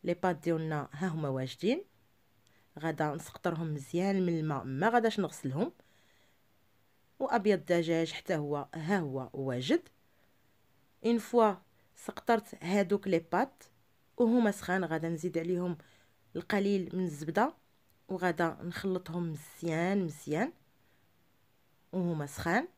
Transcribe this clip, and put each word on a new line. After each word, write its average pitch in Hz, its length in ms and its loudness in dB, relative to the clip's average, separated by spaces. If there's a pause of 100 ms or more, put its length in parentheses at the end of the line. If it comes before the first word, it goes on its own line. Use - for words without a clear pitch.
لي 175 100 0
بات 175 220 0
ديالنا 160 560 -2
ها 170 160 -2
هما 156 200 -2
واجدين، 139 560 0 (920)
غادا 151 360 0
نسقطرهم 165 600 -4
مزيان 185 520 0
من 170 120 2
الماء، 151 260 -2
ما 135 240 0
غاداش 226 320 2
نغسلهم. 165 520 -2 (1500)
وابيض 214 400 2
الدجاج 165 540 2
حتى - 240 -4
هو 147 380 -4
ها 165 240 0
هو 135 340 -4
واجد. 135 560 0 (1160)
اون 233 140 4
فوا 220 360 4 (420)
سقطرت - 680 -2
هادوك 196 440 2
لي 175 100 4 (140)
بات 185 300 -2 (540)
وهما 233 340 4
سخان، 190 340 0
غادا 160 240 -2
نزيد 165 300 -2
عليهم 175 400 0 (580)
القليل 196 560 0
من 185 120 0
الزبده 165 500 0 (540)
وغادا 175 540 0
نخلطهم 175 680 -4
مزيان 170 720 -2
مزيان 165 480 -4 (1400)
وهما 170 340 -2
سخان. 196 520 -2